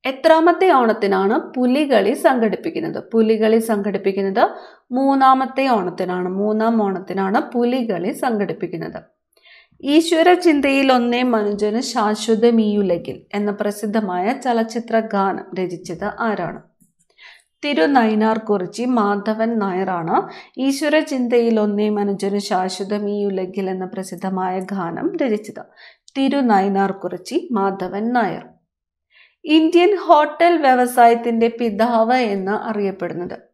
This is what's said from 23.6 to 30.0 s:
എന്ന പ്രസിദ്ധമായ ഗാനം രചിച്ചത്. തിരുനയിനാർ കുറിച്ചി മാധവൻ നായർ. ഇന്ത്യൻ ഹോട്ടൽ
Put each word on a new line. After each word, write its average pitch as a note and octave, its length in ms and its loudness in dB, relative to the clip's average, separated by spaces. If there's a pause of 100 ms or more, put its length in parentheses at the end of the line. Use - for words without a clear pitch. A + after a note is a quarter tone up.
എന്ന F#3 140 -6 (100)
പ്രസിദ്ധമായ F#3 640 -6
ഗാനം F#3+ 580 -6
രചിച്ചത്. A#3 460 -4 (540)
തിരുനയിനാർ G3+ 760 2
കുറിച്ചി F#3 600 -6
മാധവൻ G3 600 -2
നായർ. G#3+ 320 -2 (1000)
ഇന്ത്യൻ E4+ 520 4
ഹോട്ടൽ E4 600 4